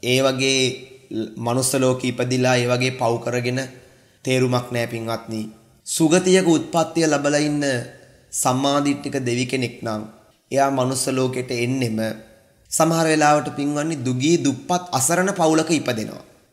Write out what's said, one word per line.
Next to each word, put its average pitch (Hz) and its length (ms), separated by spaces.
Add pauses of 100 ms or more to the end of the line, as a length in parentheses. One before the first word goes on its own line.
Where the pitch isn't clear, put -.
ඒ 127 180
වගේ 135 400 (720)
මනුස්ස 120 380
ලෝකෙ 127 340
ඉපදිලා 127 500
ඒ 120 120
වගේ 123 220
පව් 120 260
කරගෙන 123 440 (640)
තේරුමක් 127 440
නෑ 120 180
පින්වත්නි. 113 640 (380)
සුගතියක 180 600
උත්පත්තිය 160 600
ලැබලා 147 320
ඉන්න 147 240 (680)
සම්මාදිට්ඨික 139 880
දෙවි 123 260
කෙනෙක් 123 340
නම් 110 240 (480)
එයා 139 180
මනුස්ස 131 380
ලෝකෙට 131 440
එන්නෙම 120 460 (760)
සමහර 165 340
වෙලාවට 151 500
පින්වත්නි 147 420
දුගී 127 400
දුප්පත් 139 540
අසරණ 185 420
පවුලක 160 380
ඉපදෙනවා. 110 520 (300)